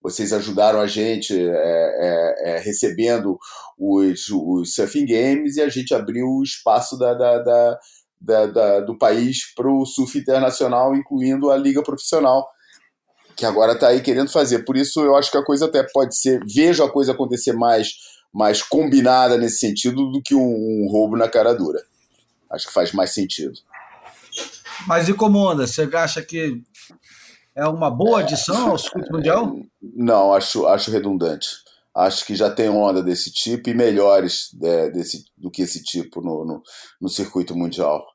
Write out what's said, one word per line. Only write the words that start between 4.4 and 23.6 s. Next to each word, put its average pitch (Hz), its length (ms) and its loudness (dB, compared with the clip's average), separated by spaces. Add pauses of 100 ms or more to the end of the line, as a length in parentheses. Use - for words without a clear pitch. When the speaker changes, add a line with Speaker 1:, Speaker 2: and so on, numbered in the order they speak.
Speaker 1:
Surfing 143 320 -2
Games 139 500 0
e 151 40 -2
a 147 80 2
gente 131 240 -4
abriu 117 340 -4
o 131 160 -2
espaço 123 540 -2
da, 123 180 0
da, 120 240 2
da, 120 400 2 (420)
da, 107 260 2
da, 104 340 2
do 107 160 -6
país 120 580 0
pro 135 300 2
surf 127 320 -4
internacional, 131 760 2
incluindo 139 560 0
a 139 60 4
liga 139 260 2
profissional, 135 680 0 (840)
que - 100 -6
agora 110 320 4
tá 131 120 4
aí 127 120 4
querendo 135 300 0
fazer." 123 340 0
Por 135 120 -2
isso 139 240 0
eu 143 160 4
acho 143 120 2
que 151 100 0
a 143 60 -2
coisa 143 220 0
até 151 160 2
pode 131 340 0
ser, 131 300 0
vejo 151 380 4
a 139 80 -2
coisa 135 180 2
acontecer 123 420 -2
mais, 117 420 2 (380)
mais 104 300 0
combinada 127 760 4
nesse 117 220 0
sentido 127 540 -2
do 135 100 -4
que 143 120 -2
um, 110 500 0
um 101 80 -2
roubo 107 240 2
na 113 120 2
cara 117 260 4
dura. 92 280 -4 (640)
Acho - 200 -12
que - 40 -12
faz 87 200 0
mais 95 200 -2
sentido. 92 420 -6 (1300)